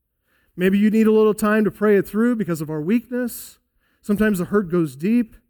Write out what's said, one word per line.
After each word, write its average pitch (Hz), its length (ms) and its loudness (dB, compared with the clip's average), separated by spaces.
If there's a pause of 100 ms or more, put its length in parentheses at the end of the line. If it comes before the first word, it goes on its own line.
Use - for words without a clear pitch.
(580)
Maybe 190 220 2
you 214 100 4
need 220 160 4
a 214 60 4
little 214 220 4
time 214 320 0
to 190 60 -2
pray 208 260 2
it 185 100 0
through 233 300 0
because 165 240 -4
of 151 80 -8
our 156 120 -6
weakness. 240 800 -4 (420)
Sometimes 208 380 0
the 175 60 -4
hurt 202 240 -2
goes 160 260 -2
deep. 226 400 -2 (140)